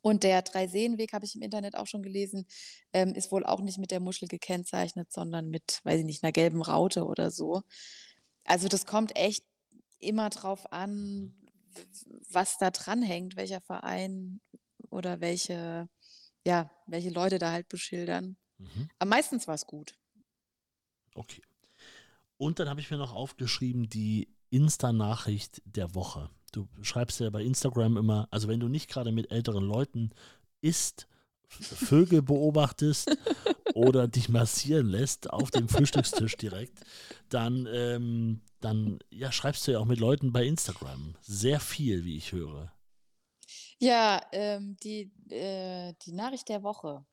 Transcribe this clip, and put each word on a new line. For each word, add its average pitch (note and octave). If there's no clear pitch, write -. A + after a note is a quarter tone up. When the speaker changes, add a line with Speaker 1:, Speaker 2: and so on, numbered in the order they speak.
Speaker 1:
Und G#3+
der F#3
Dreiseenweg, G#3
habe G#3
ich -
im A3
Internet G3+
auch -
schon -
gelesen, F3+
ähm, F#3
ist -
wohl G3
auch F#3+
nicht F#3+
mit F#3+
der F#3
Muschel F3+
gekennzeichnet, F3
sondern E3
mit, -
weiß D#3+
ich D#3+
nicht, D3+
einer D#3+
gelben E3
Raute E3+
oder E3
so. E3+
Also F3+
das G3
kommt G#3+
echt G3+
immer G#3+
drauf G3
an, G3
Speaker 2:
Mhm. G3+
Speaker 1:
w-, -
was F#3
da F#3
dran G#3+
hängt, F#3
welcher F#3+
Verein F#3
oder F3+
welche, E3+
ja, F3
welche F3
Leute F#3
da E3+
halt E3+
beschildern. F3+
Speaker 2:
Mhm. G#2
Speaker 1:
Aber F#3+
meistens B3+
war's D3+
gut. -
Speaker 2:
Okay. -
Und D#3
dann D#3
habe C#3+
ich C#3
mir D3
noch B2+
aufgeschrieben, B2
die G#2+
Insta-Nachricht A2+
der F#2
Woche. D#2+
Du F#2+
schreibst A#2+
ja A#2
bei G#2+
Instagram A#2+
immer, G#2+
also G#2+
wenn A2+
du A#2+
nicht D3
gerade A#2
mit A2+
älteren A2
Leuten A2+
isst, -
F-, -
Vögel D#3+
beobachtest D3
Speaker 1:
<laughs> -
Speaker 2:
oder B2
dich A#2
massieren A#2+
lässt G#2+
auf -
dem A#2
Frühstückstisch -
direkt, G#2
dann, B2
ähm, A#2
dann, A2
ja, B2
schreibst -
du C#3
ja A2+
auch G#2+
mit A#2
Leuten C3
bei B2
Instagram. D#2
Sehr A#2
viel, G#2
wie E2
ich -
höre. D#2
Speaker 1:
Ja, A3+
ähm, G3+
die, G#3+
äh, F#3
die E3+
Nachricht B3
der G#3
Woche. D#3